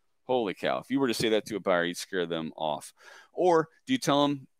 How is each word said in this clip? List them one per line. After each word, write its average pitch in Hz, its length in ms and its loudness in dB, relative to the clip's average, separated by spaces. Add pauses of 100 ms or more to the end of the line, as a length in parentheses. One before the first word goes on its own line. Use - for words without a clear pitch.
(240)
Holy 120 300 0
cow. 67 260 -2
If - 100 -12
you 135 100 0
were 135 80 2
to 113 60 2
say 117 160 0
that 107 180 2
to 107 100 -4
a - 20 -8
buyer, 87 260 2
you'd 87 120 -4
scare 90 280 -4
them 82 300 -6
off. 76 380 -6 (400)
Or 165 340 2 (180)
do 131 80 -2
you 127 60 2
tell 143 280 2
them, 143 200 -4 (120)